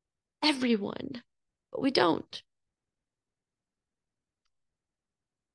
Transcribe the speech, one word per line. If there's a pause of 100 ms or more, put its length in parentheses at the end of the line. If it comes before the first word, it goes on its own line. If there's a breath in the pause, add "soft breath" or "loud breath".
(420)
everyone, (480)
but
we
don't." (3250)